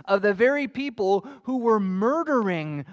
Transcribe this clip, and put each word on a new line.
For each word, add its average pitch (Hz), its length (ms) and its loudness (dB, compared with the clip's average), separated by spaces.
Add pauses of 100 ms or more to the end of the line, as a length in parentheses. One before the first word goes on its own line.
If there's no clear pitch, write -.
of 196 160 4
the 208 100 2
very 262 340 2
people 214 640 -2 (140)
who 254 160 -4
were 226 220 2
murdering 190 1120 -2